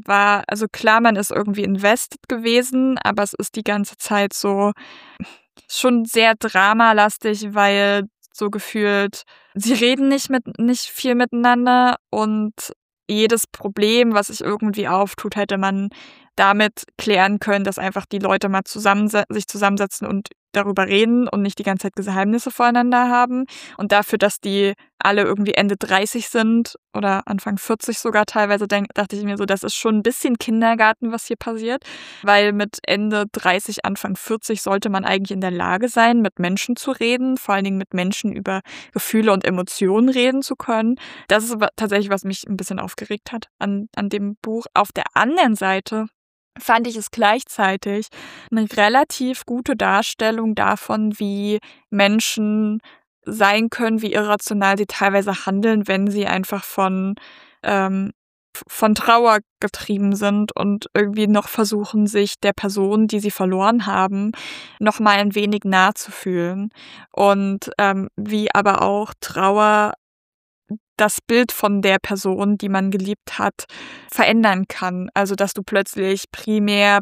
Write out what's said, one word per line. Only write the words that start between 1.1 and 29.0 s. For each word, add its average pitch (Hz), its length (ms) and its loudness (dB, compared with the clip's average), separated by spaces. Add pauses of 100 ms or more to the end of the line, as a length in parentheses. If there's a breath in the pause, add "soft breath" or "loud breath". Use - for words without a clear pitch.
ist 202 160 -2
irgendwie 208 320 -2
invested 196 680 0
gewesen, 254 680 2
aber 208 240 -2
es 208 120 -4
ist - 200 -8
die 220 80 -6
ganze 202 340 -2
Zeit 202 360 -2
so 202 400 0 (960 loud breath)
schon 240 360 2
sehr 226 300 4
dramalastig, 214 1200 2
weil 202 540 2 (240)
so 208 180 -4
gefühlt, 208 720 -2 (320 soft breath)
sie 226 200 0
reden 262 340 2
nicht 277 220 0
mit, 254 280 -4
nicht 247 280 0
viel - 280 -2
miteinander 247 840 4 (140)
und 214 600 -2 (360)
jedes 220 380 2
Problem, 220 680 0
was 202 140 0
sich 214 120 -10
irgendwie 208 480 -2
auftut, 196 480 -2
hätte 202 220 -2
man 196 320 -2 (460 loud breath)
damit 202 480 2 (120)
klären 202 420 2
können, 202 260 0
dass 196 140 -4
einfach 190 280 -6
die 202 140 -6
Leute 196 280 0
mal 190 160 0
zusammense-, 208 640 0
sich 214 180 -6
zusammensetzen 202 600 -2
und 196 220 -6 (240)
darüber 202 340 0
reden 226 420 2
und 202 140 -2
nicht 196 160 -4
die 202 60 -6
ganze 196 180 -2
Zeit 196 120 -6
Geheimnisse 202 560 -2
voreinander 240 580 2
haben. 247 360 0 (320 loud breath)
Und 202 160 -4
dafür, 208 260 2
dass - 220 2
die 294 320 0 (260 soft breath)
alle 202 240 4
irgendwie 202 300 0
Ende 202 240 2
dreißig 202 520 -2
sind 233 460 2 (180)
oder 196 360 -2
Anfang 196 300 -4
vierzig - 400 -4
sogar 214 280 0
teilweise, 208 400 0
denk-, 202 280 -2
dachte 202 220 -4